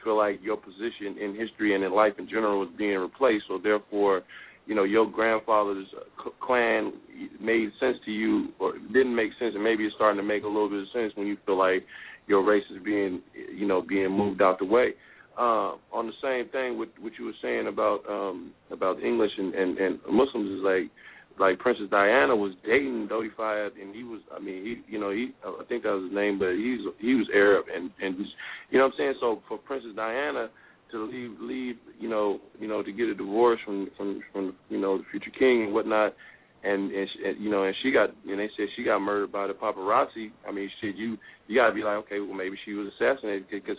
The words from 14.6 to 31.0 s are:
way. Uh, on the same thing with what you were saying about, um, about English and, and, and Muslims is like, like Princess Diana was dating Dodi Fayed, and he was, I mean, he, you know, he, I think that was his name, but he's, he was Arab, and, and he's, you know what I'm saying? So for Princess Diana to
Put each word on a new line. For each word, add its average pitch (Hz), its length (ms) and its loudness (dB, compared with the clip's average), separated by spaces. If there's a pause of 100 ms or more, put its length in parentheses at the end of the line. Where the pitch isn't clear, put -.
way. 113 260 4 (480)
Uh, 107 380 2 (160)
on 113 140 -4
the 110 60 -10 (100)
same 127 280 -2
thing 127 280 -4
with 113 120 -8 (100)
what 113 180 -10
you 127 60 -10
were - 160 -8
saying 117 260 -2
about, 104 420 0
um, 98 440 -6 (180)
about 90 320 -2
English 113 360 2
and, 95 160 -2
and, 92 240 0
and 95 200 0 (120)
Muslims 110 400 2
is 95 120 -6
like, 95 280 0 (500)
like 95 180 4
Princess 117 320 0
Diana 117 460 6
was 101 160 -2 (100)
dating 120 480 0
Dodi 110 240 -2
Fayed, 104 480 -4
and 98 120 -14
he 120 100 -14
was, 113 160 -12 (100)
I - 80 -12
mean, 95 240 -8
he, 110 300 -10
you 107 80 -4
know, 101 100 -2
he, 120 200 -2 (120)
I - 240 -10
think 120 180 -4
that 107 40 0
was 98 160 0
his 92 100 -6
name, 101 240 2
but 95 140 2
he's, 113 280 -2 (200)
he 120 140 2
was 113 200 2
Arab, 101 300 6 (100)
and, 85 160 -6 (120)
and 95 140 -4
he's, 98 100 -6 (440)
you - 80 4
know 135 60 8
what 131 80 2
I'm - 60 -8
saying? 139 220 0
So 113 280 0
for 113 80 -6
Princess 117 400 -10
Diana 120 540 -4 (400)
to 110 160 -6